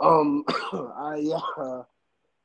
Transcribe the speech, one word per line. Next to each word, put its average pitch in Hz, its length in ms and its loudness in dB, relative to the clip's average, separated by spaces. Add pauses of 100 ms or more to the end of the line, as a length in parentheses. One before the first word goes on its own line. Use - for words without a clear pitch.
um, 151 460 4
<coughs> - 20 -4
I, 151 800 -4 (280)
uh, 131 240 -6 (640)